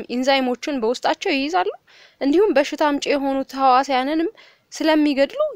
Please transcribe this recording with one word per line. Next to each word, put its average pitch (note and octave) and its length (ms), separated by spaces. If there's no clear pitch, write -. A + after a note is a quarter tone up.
ኢንዛይሞችን C4 720
በውስጣቸው B3+ 500
ይይዛሉ። E4 400
እንዲሁም E4 320
በሽታ C#4 320
አምጪ C#4+ 220
የሆኑ C4+ 380
ተህዋሲያንንም C4+ 840
ስለሚገድሉ D4 680